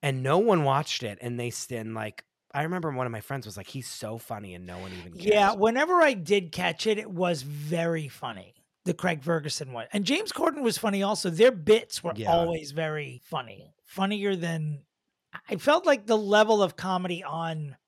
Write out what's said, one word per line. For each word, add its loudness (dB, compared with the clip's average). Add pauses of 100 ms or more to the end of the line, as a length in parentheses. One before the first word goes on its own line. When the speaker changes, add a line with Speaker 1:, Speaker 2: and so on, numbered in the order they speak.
Speaker 1:
And -2
no 4
one 4
watched 0
it, -6
and -6
they -2
st-, -8
and, -8
like, -8 (300)
I 0
remember -4
one -2
of -4
my -8
friends -8
was -12
like, -14
"He's -10
so -10
funny," -12
and -14
no -12
one -12
even -16
Speaker 2:
Yeah, 4
Speaker 1:
cares. 0
Speaker 2:
whenever 4
I 6
did 0
catch -2
it, 2
it -10
was 0
very -2
funny. -12 (300)
The 0
Craig -2
Ferguson -2
one. -8
And 0
James 0
Corden 0
was 2
funny 0
also. 0
Their 8
bits 2
were -2
Speaker 1:
Yeah. 0
Speaker 2:
always 2
very -6
funny. -10 (120)
Funnier -2
than, -4 (680)
I -2
felt 2
like 4
the 4
level 6
of 2
comedy -4
on -6 (120)